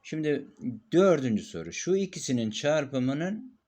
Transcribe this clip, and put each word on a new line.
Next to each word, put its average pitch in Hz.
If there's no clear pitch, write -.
Şimdi 151
dördüncü 147
soru. 82
Şu 180
ikisinin 135
çarpımının 143